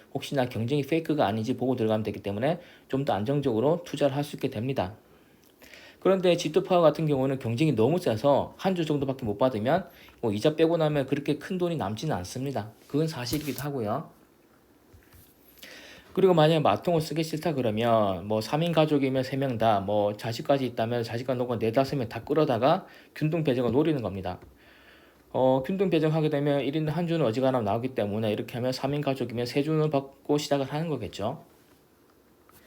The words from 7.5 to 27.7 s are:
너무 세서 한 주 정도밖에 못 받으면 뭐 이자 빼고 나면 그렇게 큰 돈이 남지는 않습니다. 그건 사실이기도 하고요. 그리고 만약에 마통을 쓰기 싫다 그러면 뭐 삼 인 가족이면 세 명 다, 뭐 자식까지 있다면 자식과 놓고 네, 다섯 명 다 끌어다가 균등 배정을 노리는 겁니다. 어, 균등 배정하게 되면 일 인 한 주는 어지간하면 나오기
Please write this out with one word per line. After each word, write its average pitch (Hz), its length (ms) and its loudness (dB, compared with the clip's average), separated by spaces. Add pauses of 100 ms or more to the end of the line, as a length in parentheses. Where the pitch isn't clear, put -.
너무 120 240 4
세서 117 600 2
한 190 160 0
주 170 100 0
정도밖에 139 400 -2
못 104 140 -4
받으면 131 500 2 (360)
뭐 110 80 0
이자 151 240 0
빼고 165 220 2
나면 151 280 0
그렇게 147 300 -2
큰 185 220 -6
돈이 175 180 -2
남지는 110 400 -4
않습니다. 113 540 -6 (180)
그건 156 180 0
사실이기도 143 540 -6
하고요. 135 480 -4 (2000)
그리고 185 180 6
만약에 160 280 6
마통을 143 420 2
쓰기 160 200 -4
싫다 156 300 -4
그러면 110 760 2
뭐 110 140 0
삼 151 220 -2
인 170 100 0
가족이면 139 500 2
세 127 140 -4
명 135 220 -2
다, 110 220 4
뭐 104 360 0
자식까지 127 480 -2
있다면 117 380 -2
자식과 117 320 -4
놓고 123 240 -4
네, 113 140 0
다섯 135 240 0
명 123 120 -4
다 - 160 -10
끌어다가 143 600 2 (280)
균등 156 300 -2
배정을 123 280 0
노리는 147 280 2
겁니다. 92 400 -6 (920)
어, 131 320 4
균등 190 280 0
배정하게 156 400 2
되면 143 320 0
일 139 120 -2
인 156 140 -2
한 170 180 -2
주는 160 200 0
어지간하면 127 400 2
나오기 117 280 -2